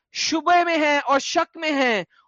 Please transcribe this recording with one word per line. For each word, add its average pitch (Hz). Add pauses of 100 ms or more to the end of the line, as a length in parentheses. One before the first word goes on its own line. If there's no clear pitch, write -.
(120)
شبے 339
میں 330
ہیں 294
اور 269
شک -
میں 320
ہیں 247 (240)